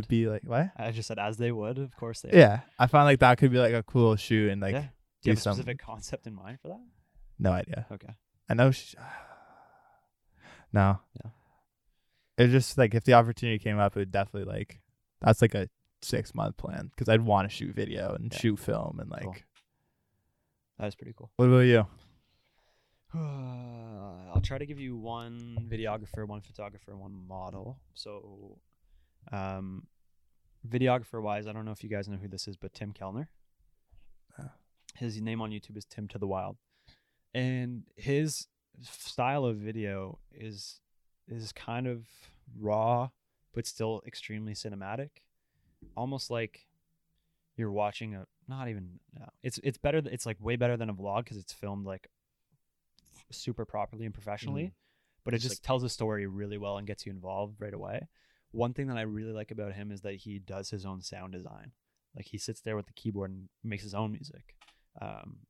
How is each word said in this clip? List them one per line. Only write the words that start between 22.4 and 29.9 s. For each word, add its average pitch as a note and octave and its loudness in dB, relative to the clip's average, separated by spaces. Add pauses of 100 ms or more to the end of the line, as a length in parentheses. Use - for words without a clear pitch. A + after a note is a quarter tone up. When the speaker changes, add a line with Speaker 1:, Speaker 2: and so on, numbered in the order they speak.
Speaker 1:
Uh, A#2 -10
I'll F2+ 6
try C3+ -4
to C#3+ -8
give C#3+ -12
you B2+ -10
one A#2 -10 (140)
videographer, A2 -6
one G#2 -10
photographer, G2+ -16
and G2+ -14
one G2 -16 (120)
model. F#2+ -12 (140)
So, G2+ -18 (760)
um, F#2+ -8 (840)